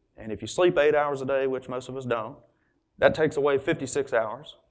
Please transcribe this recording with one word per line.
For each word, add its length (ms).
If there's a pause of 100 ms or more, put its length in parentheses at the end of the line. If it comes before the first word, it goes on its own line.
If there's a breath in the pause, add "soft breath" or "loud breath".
(160)
And 160
if 100
you 60
sleep 300
eight 180
hours 260
a 40
day, 220
which 200
most 220
of 80
us 80
don't, 320 (640)
that 140
takes 220
away 220
fifty-six 560
hours. 420 (160)